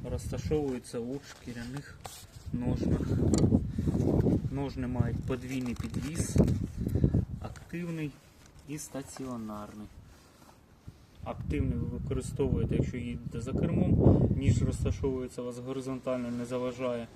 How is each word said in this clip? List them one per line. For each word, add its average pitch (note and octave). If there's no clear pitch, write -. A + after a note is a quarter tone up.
розташовуються C3
у B2+
шкіряних A#2+
ножнах. -
Ножни C3
мають A#2+
подвійний B2+
підвіс, -
активний E3
і D3+
стаціонарний. A2
Активний C3
ви A#2+
використовуєте, B2+
якщо C3
їдете A#2+
за -
кермом, -
ніж C3+
розташовується C3
у B2
вас B2
горизонтально, B2+
не A#2+
заважає. B2